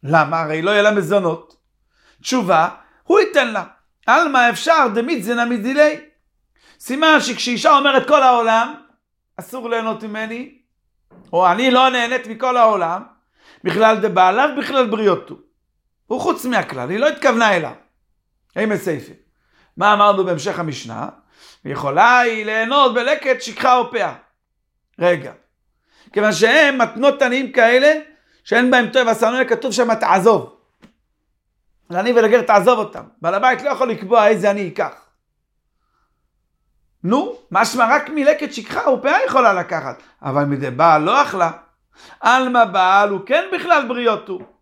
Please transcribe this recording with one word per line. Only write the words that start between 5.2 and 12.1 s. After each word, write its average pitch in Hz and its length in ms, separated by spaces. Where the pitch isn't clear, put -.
זנה 240 220
מדילי. 269 640
סימן 302 420
שכשאישה 247 560
אומרת, 269 300
"כל 294 160
העולם 240 500
אסור 233 320
ליהנות 220 340
ממני", 220 560
או 175 180
"אני 247 200
לא 254 180
נהנית 247 380